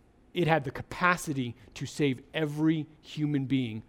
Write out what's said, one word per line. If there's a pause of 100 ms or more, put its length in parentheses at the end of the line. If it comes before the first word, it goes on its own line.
(320)
it
had
the
capacity (200)
to
save (100)
every (160)
human
being